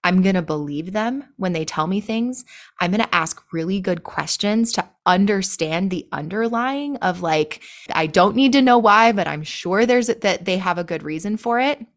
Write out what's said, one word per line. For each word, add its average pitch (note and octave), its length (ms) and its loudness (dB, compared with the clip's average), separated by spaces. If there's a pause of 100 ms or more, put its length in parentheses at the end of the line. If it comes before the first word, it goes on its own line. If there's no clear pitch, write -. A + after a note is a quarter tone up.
I'm F#3 160 4
gonna F#3 220 2
believe D3+ 500 -6
them A#3+ 320 -4 (120)
when F#3 180 -2
they D#3+ 100 -2
tell D#3 220 -2
me F#3+ 140 0
things. A#3 440 -4 (360)
I'm F3+ 100 0
gonna G#3+ 220 0
ask E3 300 -2 (100)
really F3 280 -2
good F3+ 220 -2
questions G#3+ 720 -2
to - 140 -4 (200)
understand F#3 840 2
the F3+ 220 -6
underlying A#3 840 -4
of, F3+ 260 -2
like, D#3 400 -2 (300)
I D#3+ 140 0
don't F#3 300 4
need C4 160 4
to C#4 100 6
know B3 160 6
why, A3+ 340 6
but F3+ 160 0
I'm D3+ 160 -6
sure F#3+ 420 0
there's, B3 220 2
that G3 360 -2
they F#3 140 0
have F#3 180 -2
a F3 80 -6
good E3 200 -6
reason E3+ 340 -6
for A#3 200 -2
it. C#4 220 -2 (160)